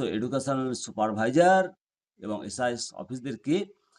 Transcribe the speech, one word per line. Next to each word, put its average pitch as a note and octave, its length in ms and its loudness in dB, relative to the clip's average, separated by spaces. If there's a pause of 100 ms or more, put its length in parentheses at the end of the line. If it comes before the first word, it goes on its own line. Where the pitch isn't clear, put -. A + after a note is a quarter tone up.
(140)
এডুকেশনাল C3 600 -2
সুপারভাইজার A#2+ 880 4 (600)
এবং G#2 140 -6 (100)
এসআইএস A#2+ 360 -4 (180)
অফিসদেরকে B2+ 540 -4 (420)